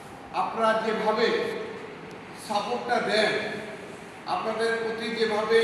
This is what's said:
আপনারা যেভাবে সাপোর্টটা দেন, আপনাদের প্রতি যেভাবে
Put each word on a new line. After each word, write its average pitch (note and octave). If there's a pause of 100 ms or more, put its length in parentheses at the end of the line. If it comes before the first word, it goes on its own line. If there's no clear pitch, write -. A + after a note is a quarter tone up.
(420)
আপনারা A3 (120)
যেভাবে G#3+ (1200)
সাপোর্টটা A3 (120)
দেন, G#3 (1000)
আপনাদের A3 (120)
প্রতি A3+ (120)
যেভাবে A3